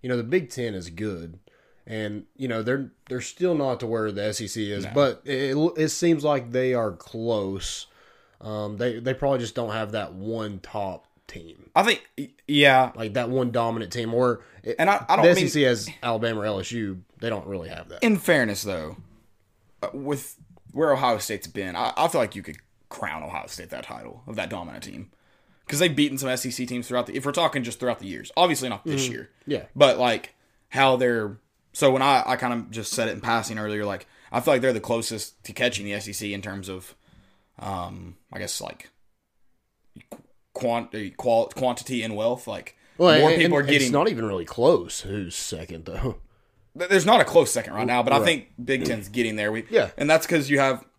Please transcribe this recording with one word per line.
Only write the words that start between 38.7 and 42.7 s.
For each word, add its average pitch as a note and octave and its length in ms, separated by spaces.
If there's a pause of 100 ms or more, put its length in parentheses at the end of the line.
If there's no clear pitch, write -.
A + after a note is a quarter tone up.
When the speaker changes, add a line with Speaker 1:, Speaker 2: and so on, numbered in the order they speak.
Speaker 2:
quant-, A#2 400
uh, G#2 240
qual-, A#2 300
quantity B2 560
and A2 120
wealth. A2 320
Like, G#2 280 (220)